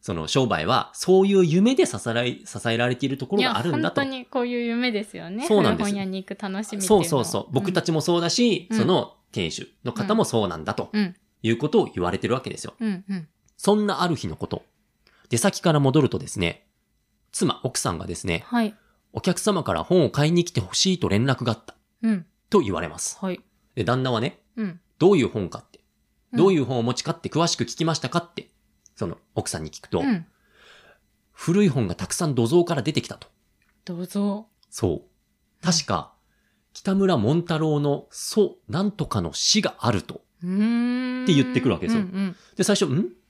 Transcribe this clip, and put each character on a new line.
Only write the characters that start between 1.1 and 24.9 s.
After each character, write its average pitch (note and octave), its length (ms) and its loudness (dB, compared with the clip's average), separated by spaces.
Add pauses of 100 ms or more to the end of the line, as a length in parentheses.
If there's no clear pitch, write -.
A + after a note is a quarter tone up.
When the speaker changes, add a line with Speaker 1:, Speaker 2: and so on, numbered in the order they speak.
Speaker 1:
う G3 40 4
い G3+ 80 2
う F#3+ 100 6
夢 F#3+ 300 4
で F#4 120 4
支 - 100 -6 (120)
え A#2 40 -2
ら A#2 100 0
れ、 B2 80 0 (140)
支 - 240 -6
え A#2 80 2
ら A#2+ 120 2
れ B2 80 2
て C#3 100 -4
い - 20 0
る C3+ 100 -2
と C3 80 -6
こ G3+ 100 -2
ろ A3+ 60 2
が B3 160 0
あ - 40 -2
る E3+ 140 0
ん - 60 0
だ - 80 0
と。 C#4+ 120 -2
Speaker 2:
い - 20 0
や、 - 20 -6
本 C4+ 60 -6
当 C4 60 -8
に B3 80 -14
こ - 160 -4
う A#3+ 40 -2
い B3 160 -4
う - 20 -4
夢 A#3+ 280 -2
で G#3 120 -4
す - 120 -18
よ E3 140 -12
ね。 A3+ 160 -8
Speaker 1:
そ G#3+ 120 4
う F#3 40 6
な C#3+ 100 6
ん - 40 0
で F#3 80 -2
す。 G3+ 60 0
Speaker 2:
古 G3+ 60 -2
本 - 20 -4
屋 G3 60 -4
に F#3+ 180 -6
行 - 40 -14
く G3 140 -10
楽 F#3+ 240 -6
し - 80 -12
み G#3 60 -8
っ - 20 -6
て F#3+ 40 -4
い F#3 40 -4
う - 20 4
の G#3+ 80 8
は。 E3+ 60 4
Speaker 1:
そ D3+ 160 0
う A2 40 0
そ - 40 -8
う - 40 -8
そ A2 60 0 (120)
う。 - 20 -10
僕 F#3+ 200 0
た F#3 100 0
ち - 100 -2
も D#3 80 2
そ E3+ 180 2
う - 20 2
だ E3+ 100 0
し、 A#3+ 400 2
Speaker 2:
う A3+ 40 -6
ん。 A3 40 0
Speaker 1:
そ A#2+ 60 2
の D#3 300 0 (180)
店 F2 180 -2
主 - 180 -12 (160)
の A#2+ 80 -6
方 G#2 220 -2
も A2+ 100 4
そ A2+ 200 0
う F#2+ 40 -2
な E2 80 -6
ん D#2 80 -10
だ G#2 100 -4
と、 - 180 -6
Speaker 2:
う G#3+ 60 -2
ん。 - 20 2
う G#3 60 2
ん。 F3 80 -8 (280)
Speaker 1:
い A2+ 80 0
う A#2 80 4
こ D3+ 100 -2
と A3+ 140 4
を - 20 4 (100)
言 F2+ 100 -2
わ F2 60 0
れ F#2 80 -4
て - 100 -4
る A2+ 60 0
わ C3+ 80 -4
け - 80 -10
で - 80 -10
す - 60 -14
よ。 - 160 -14
Speaker 2:
う A3+ 60 -4
ん F#3+ 220 -4
う G3 60 -4
ん。 E3+ 140 -8 (280)
Speaker 1:
そ - 180 2
ん G#3 120 0
な E3+ 160 -2
あ F3 60 0
る E3+ 80 0
日 - 120 -8
の D#2 80 -8
こ - 100 -8
と。 - 160 -8 (680)
出 A#2+ 80 0
先 F#3+ 240 0
か E3+ 100 4
ら D3 80 4
戻 C#3 220 4
る B2+ 80 4
と - 80 -4
で - 100 -10
す - 100 -10
ね、 E2+ 280 -4 (680)
妻、 - 320 -2
奥 - 160 -4
さ A#2+ 100 -2
ん E2+ 80 -4
が F2 80 -10
で F2+ 80 -6
す - 140 -10
ね、 E2 180 -2
Speaker 2:
は A#3+ 160 0
い。 G#3+ 120 -4 (380)
Speaker 1:
「お - 80 -6
客 F3+ 200 -2
様 F#3+ 240 0
か G2+ 80 -2
ら D#2+ 100 -2
本 F3+ 220 4
を A#2 60 2
買 D3 180 2
い D#3+ 40 2
に F3 120 4
来 - 80 -10
て - 80 -2
ほ F#2 140 -8
し - 200 2
い E3 60 -6
と G2 80 0
連 G2+ 160 2
絡 C3 200 0
が A2+ 80 0
あ - 40 0
っ - 80 -20
た」 - 100 -20 (280)
Speaker 2:
う A3+ 80 0
ん。 F#3+ 160 -2 (240)
Speaker 1:
と G#3 100 6
言 G#2 140 0
わ D#2+ 60 -2
れ E2+ 80 -4
ま D#2 120 -12
す。 - 200 -8
Speaker 2:
は F#3+ 120 -6
い。 - 80 -10 (340)
Speaker 1:
で、 A#2 100 -4
旦 B2 200 0
那 C3 80 -2
は A2+ 80 0
ね、 - 180 -4 (180)
Speaker 2:
う A3+ 80 -6
ん。 F3 160 -10 (200)